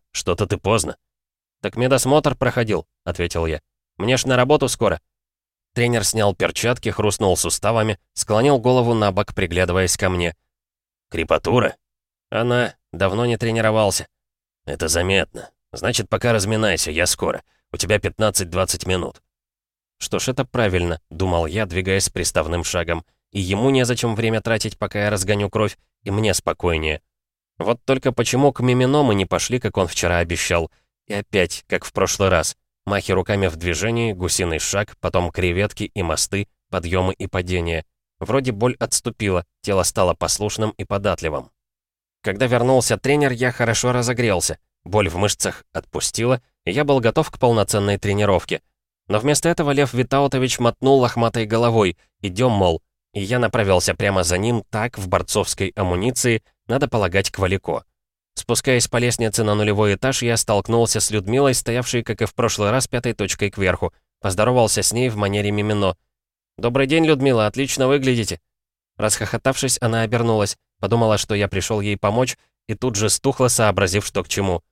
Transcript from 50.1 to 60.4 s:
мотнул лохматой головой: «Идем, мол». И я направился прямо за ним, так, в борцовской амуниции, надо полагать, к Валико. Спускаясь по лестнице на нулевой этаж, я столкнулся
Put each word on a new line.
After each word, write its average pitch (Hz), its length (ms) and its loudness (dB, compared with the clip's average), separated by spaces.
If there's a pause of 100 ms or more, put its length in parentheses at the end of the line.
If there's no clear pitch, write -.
мотнул 127 420 4
лохматой 117 460 0
головой: 113 500 2 (240)
«Идем, 101 320 0
мол». 90 300 4 (300)
И 101 80 -6
я 101 180 -2
направился 98 560 2
прямо 98 300 0
за 90 140 0
ним, 113 320 0
так, 113 280 -6
в 98 80 -8
борцовской 92 680 -2
амуниции, 107 640 0 (240)
надо 135 220 0
полагать, 98 420 0
к - 80 -12
Валико. 92 460 -2 (500)
Спускаясь 120 540 0
по - 80 -4
лестнице 117 480 0
на 104 100 2
нулевой 104 400 2
этаж, 131 280 -2
я 117 140 0
столкнулся 110 640 2